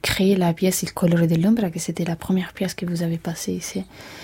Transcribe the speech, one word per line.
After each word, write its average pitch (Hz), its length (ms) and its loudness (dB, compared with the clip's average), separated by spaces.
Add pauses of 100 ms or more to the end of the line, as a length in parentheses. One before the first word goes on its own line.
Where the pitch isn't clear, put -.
créé 196 340 2
la 175 160 2
pièce 185 320 0
Il - 80 -6
Colore 170 340 4
dell'Ombra, 185 440 4
que 165 100 -6
c'était 170 240 -4
la 165 140 -2
première 185 340 -2
pièce 185 220 -4
que - 120 -8
vous 175 160 -2
avez 165 160 0
passée 170 360 -6
ici. 185 320 -6 (380)